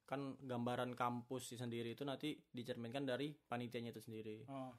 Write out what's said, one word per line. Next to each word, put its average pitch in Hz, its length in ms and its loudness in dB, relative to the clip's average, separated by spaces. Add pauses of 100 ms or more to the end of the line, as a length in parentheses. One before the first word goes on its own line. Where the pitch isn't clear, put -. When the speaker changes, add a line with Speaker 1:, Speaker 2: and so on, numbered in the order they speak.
Speaker 1:
Kan 135 380 -2
gambaran 123 520 2
kampus 120 600 2
sendiri 117 400 0
itu 113 80 -6
nanti 143 320 0 (140)
dicerminkan 120 580 0
dari 131 240 4
panitianya 120 640 -2
itu 107 100 -6
sendiri. 110 440 -4
Speaker 2:
Oh. 131 340 -4